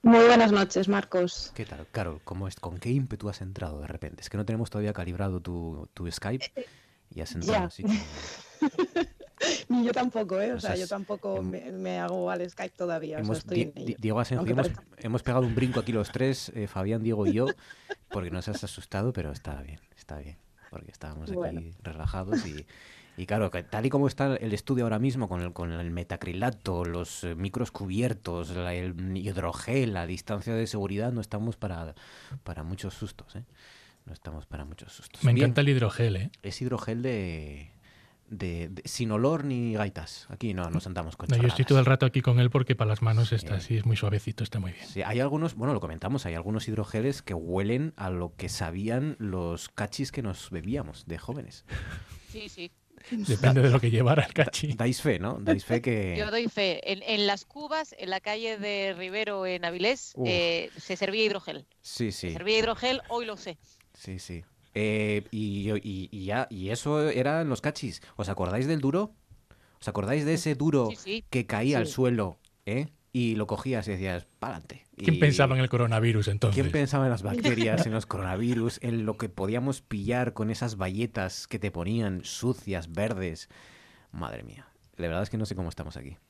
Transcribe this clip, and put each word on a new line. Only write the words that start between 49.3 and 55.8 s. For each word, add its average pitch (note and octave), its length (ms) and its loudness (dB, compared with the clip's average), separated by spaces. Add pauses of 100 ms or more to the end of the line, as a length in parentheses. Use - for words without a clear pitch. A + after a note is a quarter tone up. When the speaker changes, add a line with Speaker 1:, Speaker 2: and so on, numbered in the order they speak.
Speaker 2:
cachis - 420 -6
que C3+ 120 -6
nos F#2+ 260 -6
bebíamos F#2 560 -6
de E2 140 -6
jóvenes. - 460 -10 (640)
Speaker 4:
Sí, G#3+ 180 -12
sí. F3 220 -12 (400)
Speaker 3:
Depende C3+ 500 4
de C3 80 8
lo A#2 100 8
que A#2 120 4
llevara B2 320 6
el - 100 -4
cachi. D3 360 2
Speaker 2:
Da-, A#2 160 0
dais B2 180 2
fe, A2+ 160 2
¿no? G2+ 200 -2
Dais G2+ 260 2
fe A#2 180 2